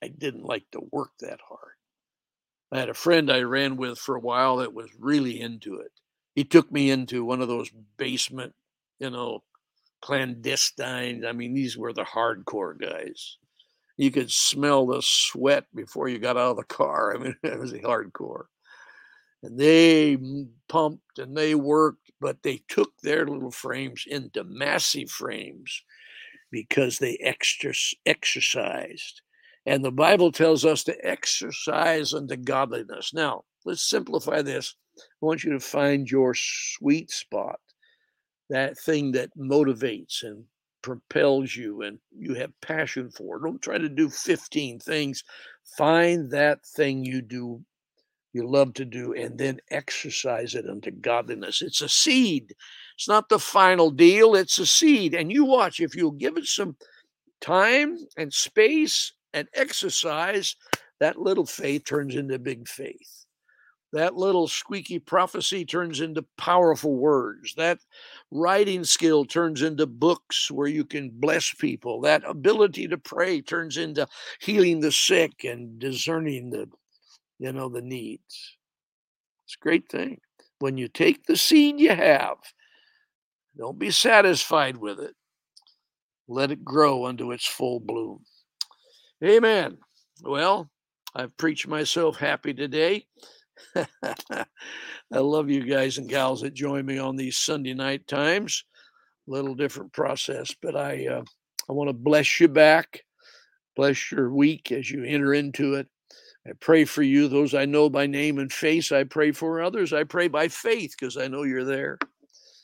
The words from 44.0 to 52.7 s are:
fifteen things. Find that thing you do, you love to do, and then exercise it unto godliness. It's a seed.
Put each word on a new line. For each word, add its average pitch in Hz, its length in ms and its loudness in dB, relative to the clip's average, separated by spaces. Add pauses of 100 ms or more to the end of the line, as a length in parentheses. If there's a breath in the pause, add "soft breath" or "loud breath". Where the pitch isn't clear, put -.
fifteen 147 720 -4
things. 147 440 -4 (540 loud breath)
Find 165 540 2
that 143 340 2
thing 135 380 -2
you 127 180 -4
do, 120 400 -10 (720)
you 120 140 -4
love 135 280 2
to 135 100 -8
do, 120 280 -8
and 120 240 -8
then 131 220 -4 (120)
exercise 123 840 -6
it 113 140 -8
unto 104 220 -10
godliness. 113 720 -4
It's 156 200 -4
a 139 80 -4
seed. 190 640 2 (440 loud breath)